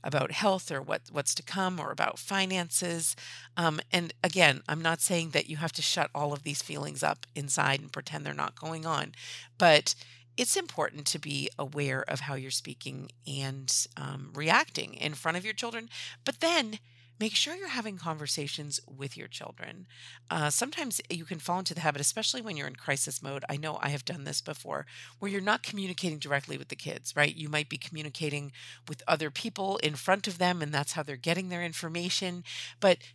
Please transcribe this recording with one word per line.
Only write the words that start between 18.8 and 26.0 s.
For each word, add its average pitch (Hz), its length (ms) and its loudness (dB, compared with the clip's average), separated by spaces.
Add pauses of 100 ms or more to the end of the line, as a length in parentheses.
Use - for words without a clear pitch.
with 135 280 -10
your - 120 -12
children. - 580 -12 (440)
Uh, 151 200 4
sometimes 269 580 0
you 170 160 -4
can 170 140 -6
fall 180 220 0
into 180 120 -2
the 180 80 -4
habit, 147 200 2
especially 220 420 0
when 208 140 -6
you're 143 100 -4
in 135 80 -8
crisis 139 480 -2
mode. 139 260 -4
I 143 80 -2
know 151 240 -4
I 143 100 2
have 143 140 -4
done 139 200 -6
this 143 160 -2
before, - 440 -6 (360)
where 202 100 -2
you're 196 100 -2
not 208 220 2
communicating 180 560 -2